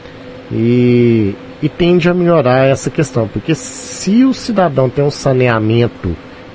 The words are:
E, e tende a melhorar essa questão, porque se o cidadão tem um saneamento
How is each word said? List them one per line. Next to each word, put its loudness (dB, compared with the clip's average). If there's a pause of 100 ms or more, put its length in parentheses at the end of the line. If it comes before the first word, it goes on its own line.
(520)
E, 2 (280)
e -2
tende 2
a 2
melhorar 2
essa 0
questão, -2
porque -2
se -2
o 2
cidadão 0
tem 0
um 0
saneamento 0 (420)